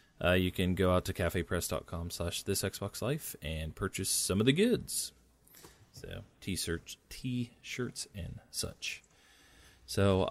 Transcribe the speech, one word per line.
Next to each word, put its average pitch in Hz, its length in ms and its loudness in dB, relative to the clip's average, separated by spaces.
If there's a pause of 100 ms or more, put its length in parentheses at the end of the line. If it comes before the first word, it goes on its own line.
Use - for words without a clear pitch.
(220)
uh, 85 120 6
you 92 180 4
can 92 240 2
go 90 180 6
out 90 120 4
to 95 80 -4
cafe 87 300 0
press 87 240 -2
dot - 180 -4
com 85 240 -6
slash - 340 -4
this 98 200 0
Xbox - 380 -4
Life 135 400 -4
and 80 340 -4
purchase 95 340 -2
some - 320 2
of 110 40 4
the 135 80 8
goods. - 600 0 (800)
So, 87 280 -12 (200)
t-shirts, 85 560 -4 (120)
t-shirts - 1040 -6
and 95 240 -8 (120)
such. - 500 -6 (840)
So, 98 460 4